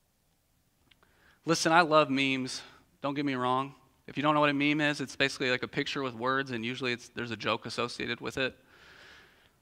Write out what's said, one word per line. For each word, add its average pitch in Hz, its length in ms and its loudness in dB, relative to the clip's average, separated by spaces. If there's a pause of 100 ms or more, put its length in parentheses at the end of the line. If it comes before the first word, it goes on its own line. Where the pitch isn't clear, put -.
(1500)
Listen, 165 280 4
I 175 80 10
love 151 280 6
memes. 131 520 0 (400)
Don't 139 120 -4
get 147 120 -4
me 135 100 -2
wrong. 131 400 -2 (320)
If - 80 -16
you 131 80 -2
don't 151 120 4
know 151 40 2
what 147 100 6
a 143 40 2
meme 147 260 2
is, 147 220 0
it's 127 160 -8
basically 135 340 0
like 123 120 -2
a 113 40 -4
picture 143 340 -6
with 127 120 -6
words, 131 380 -2
and 113 120 -6
usually 127 300 -4
it's, - 160 -10
there's 117 220 -8
a 110 60 -4
joke 113 280 -2
associated 120 560 -4
with 127 160 -8
it. 131 180 -2 (1080)